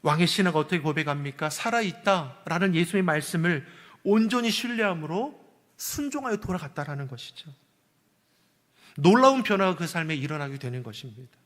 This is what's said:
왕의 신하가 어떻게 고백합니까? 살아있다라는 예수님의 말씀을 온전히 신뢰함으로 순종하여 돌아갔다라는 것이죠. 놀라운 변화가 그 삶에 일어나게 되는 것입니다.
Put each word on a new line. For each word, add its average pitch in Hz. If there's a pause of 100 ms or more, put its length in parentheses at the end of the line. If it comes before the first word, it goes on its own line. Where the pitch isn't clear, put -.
왕의 156
신하가 175
어떻게 156
고백합니까? 143
살아있다라는 185
예수님의 170
말씀을 160 (380)
온전히 220
신뢰함으로 208 (320)
순종하여 277
돌아갔다라는 151
것이죠. - (1400)
놀라운 254
변화가 190
그 165
삶에 160
일어나게 139
되는 127
것입니다. 120 (140)